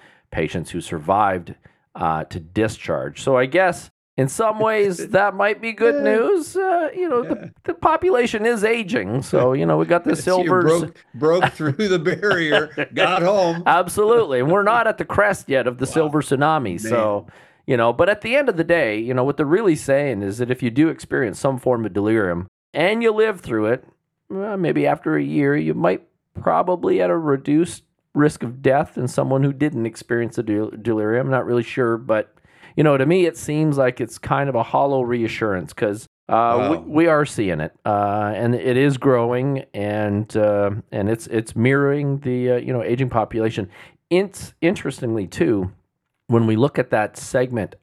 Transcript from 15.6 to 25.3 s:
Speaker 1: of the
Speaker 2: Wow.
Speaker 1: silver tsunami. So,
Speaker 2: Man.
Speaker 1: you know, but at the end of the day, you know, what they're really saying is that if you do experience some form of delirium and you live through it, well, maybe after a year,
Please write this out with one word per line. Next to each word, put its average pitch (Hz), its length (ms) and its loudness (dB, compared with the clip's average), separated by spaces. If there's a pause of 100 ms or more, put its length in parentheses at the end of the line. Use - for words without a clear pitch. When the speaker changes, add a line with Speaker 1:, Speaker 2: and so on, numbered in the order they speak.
Speaker 1:
of 123 100 -4
the 131 80 -2
Speaker 2:
Wow. - 60 -10
Speaker 1:
silver 151 280 0
tsunami. 139 600 0
So, 107 480 -2
Speaker 2:
Man. - 80 -20 (300)
Speaker 1:
you 131 100 2
know, 117 180 4
but 170 160 4
at 208 120 -2
the 226 140 -2
end 285 140 2
of 190 60 -4
the 165 80 0
day, 151 340 2
you 117 160 -4
know, 127 100 2
what 139 140 -2
they're 151 80 0
really 175 300 4
saying 135 460 0
is 98 160 -4
that 123 120 -2
if 123 120 -2
you 123 80 0
do 143 180 2
experience 139 500 -4
some 135 200 -2
form 120 280 0
of 98 80 -6
delirium 98 540 0 (260)
and 196 300 0
you 226 80 4
live 214 280 0
through 110 260 -2
it, 117 180 -2 (440)
well, 202 300 -6
maybe 156 280 0
after 156 300 -2
a 147 60 0
year, 143 340 0